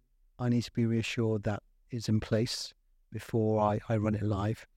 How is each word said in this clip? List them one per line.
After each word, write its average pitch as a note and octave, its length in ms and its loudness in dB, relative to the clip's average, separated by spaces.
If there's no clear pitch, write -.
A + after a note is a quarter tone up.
I B2 120 0
need A#2+ 140 2
to - 80 -10
be A#2+ 140 0
reassured A2+ 580 0
that G#2 200 -2
is A#2 200 -6
in G#2+ 100 4
place - 540 -2
before A2 500 0
I, G#2+ 180 2
I A2+ 80 2
run G#2+ 180 2
it G#2 60 -4
live. G#2+ 440 -2